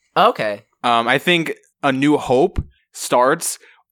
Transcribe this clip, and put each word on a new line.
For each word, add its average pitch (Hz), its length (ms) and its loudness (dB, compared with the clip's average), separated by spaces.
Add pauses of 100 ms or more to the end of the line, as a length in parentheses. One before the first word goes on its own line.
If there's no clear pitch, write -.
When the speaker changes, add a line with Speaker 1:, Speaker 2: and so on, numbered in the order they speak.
(160)
Speaker 1:
Okay. 139 480 0 (180)
Speaker 2:
Um, 117 240 2
I 127 120 2
think 165 360 -2 (280)
A 139 100 0
New 143 240 2
Hope 131 480 0 (280)
starts 135 680 -2 (340)